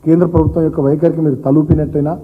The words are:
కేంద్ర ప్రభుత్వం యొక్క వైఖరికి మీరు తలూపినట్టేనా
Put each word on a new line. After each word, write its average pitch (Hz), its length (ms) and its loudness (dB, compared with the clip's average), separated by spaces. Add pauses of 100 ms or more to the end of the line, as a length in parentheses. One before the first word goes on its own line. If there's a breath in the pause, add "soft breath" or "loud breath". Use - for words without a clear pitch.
కేంద్ర 165 300 2
ప్రభుత్వం 160 340 0
యొక్క 160 200 -4
వైఖరికి 160 400 0
మీరు 135 180 -2
తలూపినట్టేనా 151 680 0 (100)